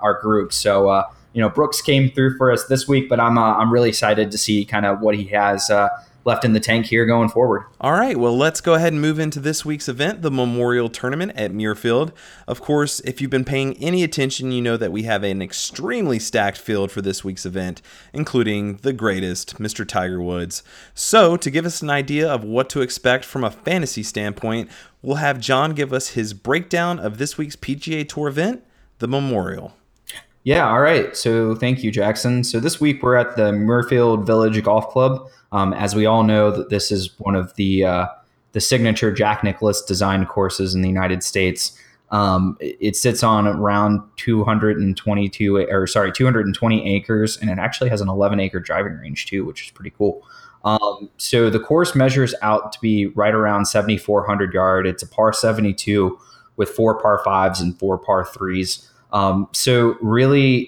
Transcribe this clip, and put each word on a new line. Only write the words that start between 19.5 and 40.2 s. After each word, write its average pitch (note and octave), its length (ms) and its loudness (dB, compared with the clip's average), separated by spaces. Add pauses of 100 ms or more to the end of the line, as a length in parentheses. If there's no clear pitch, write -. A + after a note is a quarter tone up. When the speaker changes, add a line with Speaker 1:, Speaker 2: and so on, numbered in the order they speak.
Speaker 2:
Mister G#2+ 280 -8
Tiger F#2 340 -4
Woods. F2 420 -6 (320)
So, F3+ 440 4
to D3 120 -4
give D#3+ 140 -2
us E3+ 160 -6
an D3+ 80 -6
idea D3 420 0
of A#2+ 140 -2
what A#2 260 0
to C#3 120 -2
expect B2+ 420 0
from - 180 -6
a A2 80 -2
fantasy D#3 520 -4
standpoint, A2 640 -6 (320)
we'll C3+ 160 -4
have C#3+ 240 -2
John C3+ 320 0
give D3 180 -4
us B2+ 180 -4
his G#2+ 260 -6
breakdown E3+ 640 -2
of G#2+ 180 -6
this C#3+ 220 -6
week's D3+ 180 -8
P - 180 -8
G D#3 240 -8
A D3+ 60 -6
Tour D3 240 -6
event, F3 340 -2 (360)
the A#2 100 -4
Memorial. A#2 640 -4 (680)
Speaker 1:
Yeah, C#3+ 260 2
all A#2 120 4
right. C#3+ 340 4
So A2+ 400 0
thank B2+ 280 -2
you, A2 80 0
Jackson. A2 540 0
So A#2 160 -2
this D#3 200 -4
week D3 220 0
we're B2 140 4
at A#2+ 200 0
the G#2+ 160 2
Muirfield A#2 720 2
Village A2 400 2
Golf G#2+ 240 2
Club. C3 400 0 (240)
Um, G2 220 0
as G2+ 200 -2
we G#2+ 120 4
all A2+ 160 4
know, G#2+ 280 4
that G#2 200 -4
this G2+ 200 -2
is F#2 280 -2
one G2 160 -2
of F2+ 220 -2
the, F#2+ 280 2
uh, F2+ 220 0 (460)
the G#2+ 80 -2
signature A2+ 520 2
Jack G#2 320 0
Nicklaus G2+ 380 -2
designed G2 460 0